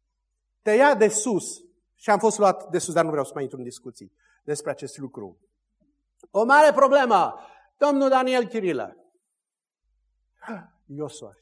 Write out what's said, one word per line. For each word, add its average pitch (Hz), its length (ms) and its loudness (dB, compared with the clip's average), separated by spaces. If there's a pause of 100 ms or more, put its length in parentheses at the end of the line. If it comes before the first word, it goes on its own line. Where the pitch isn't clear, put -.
(600)
Te 214 100 -2
ia 262 240 4
de 208 120 2
sus. 208 380 -4 (500)
Și - 140 -12
am 208 100 4
fost 214 180 0
luat 190 320 0
de 175 80 -4
sus, 170 160 -6
dar 165 100 2
nu 160 60 -2
vreau 143 160 -4
să - 80 -18
mai 143 100 -8
intru 131 140 -12
în 127 60 -14
discuții 120 480 -18 (320)
despre 147 280 -8
acest 135 260 -12
lucru. 107 420 -16 (920)
O 208 120 0
mare 285 280 6
problemă. 254 680 2 (380)
Domnul 277 320 2
Daniel 254 380 0
Chirilă. 160 480 -6 (1900)
Iosua, 139 440 -14 (120)